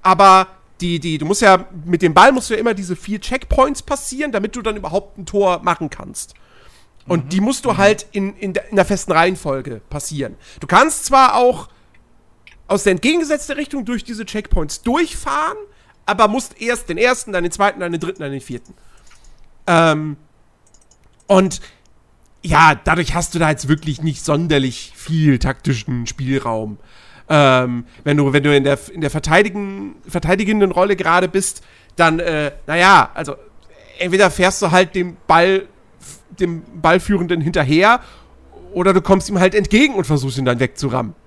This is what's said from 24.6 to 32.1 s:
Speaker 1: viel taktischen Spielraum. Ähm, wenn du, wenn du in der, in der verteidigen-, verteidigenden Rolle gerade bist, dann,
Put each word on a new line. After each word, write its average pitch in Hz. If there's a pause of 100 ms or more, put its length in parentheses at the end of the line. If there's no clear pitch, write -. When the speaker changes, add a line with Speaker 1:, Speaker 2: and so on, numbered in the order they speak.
Speaker 1:
viel 156
taktischen 127
Spielraum. 117 (520)
Ähm, 127 (200)
wenn 147
du, 139
wenn 139
du 147
in 139
der, 139 (160)
in 165
der 143
verteidigen-, 196 (120)
verteidigenden 196
Rolle 190
gerade 180
bist, 190 (360)
dann, 165